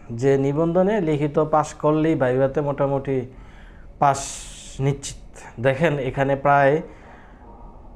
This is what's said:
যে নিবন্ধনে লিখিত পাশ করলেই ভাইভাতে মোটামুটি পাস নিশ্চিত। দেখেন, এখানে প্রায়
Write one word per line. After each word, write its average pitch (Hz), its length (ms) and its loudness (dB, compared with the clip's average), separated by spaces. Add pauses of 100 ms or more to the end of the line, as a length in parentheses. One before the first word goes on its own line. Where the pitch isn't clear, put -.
(100)
যে 135 280 2
নিবন্ধনে 170 600 2
লিখিত 151 380 0
পাশ 156 360 2
করলেই 156 400 2
ভাইভাতে 131 460 0
মোটামুটি 139 560 -2 (840)
পাস 139 220 2 (600)
নিশ্চিত। 139 420 -4 (380)
দেখেন, 143 380 0
এখানে 135 380 0
প্রায় 143 460 4 (1120)